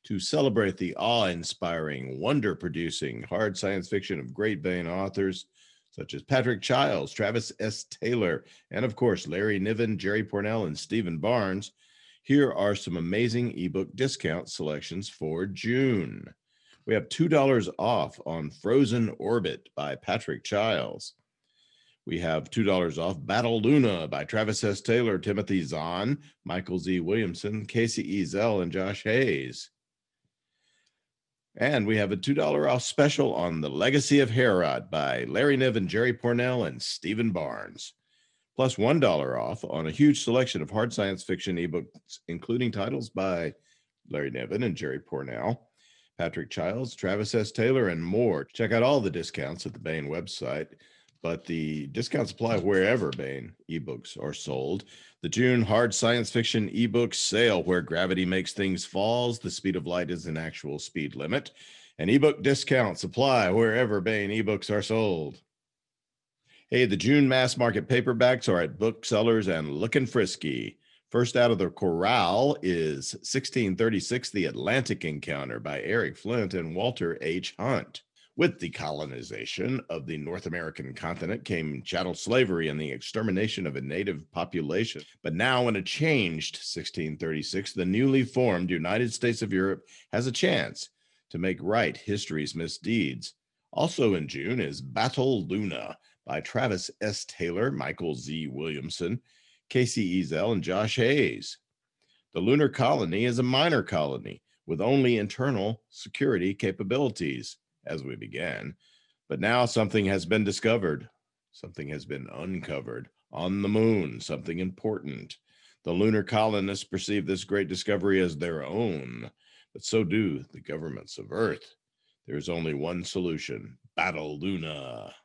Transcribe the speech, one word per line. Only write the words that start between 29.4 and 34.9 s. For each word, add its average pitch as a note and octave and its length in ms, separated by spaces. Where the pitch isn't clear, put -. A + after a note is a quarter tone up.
And B2 300
we A2 120
have G2+ 120
a G#2 60
two A2+ 180
dollar D3 340
off B2+ 140
special C#3+ 500
on E2 280
The D2+ 100
Legacy C3+ 480
of C3 120
Herod F2+ 600